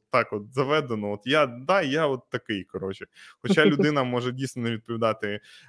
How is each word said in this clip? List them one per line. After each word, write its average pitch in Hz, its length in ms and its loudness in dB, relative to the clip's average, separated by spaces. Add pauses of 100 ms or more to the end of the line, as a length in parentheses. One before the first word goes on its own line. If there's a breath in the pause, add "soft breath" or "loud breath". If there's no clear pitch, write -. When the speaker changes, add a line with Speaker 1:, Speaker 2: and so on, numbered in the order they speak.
(120)
Speaker 1:
так 120 220 2
от 107 200 -8
заведено, 127 580 0
от 104 140 -8
я, 147 220 4
да, 135 340 0
я 151 260 0
от 131 220 -2
такий, 104 340 -6
коротше. - 420 -8 (360 loud breath)
Хоча 156 240 4
Speaker 2:
<laughs> - 0 -
Speaker 1:
людина 151 380 4
може 123 280 -2
дійсно 127 320 -6
не 117 80 0
відповідати, 110 680 -2 (280 loud breath)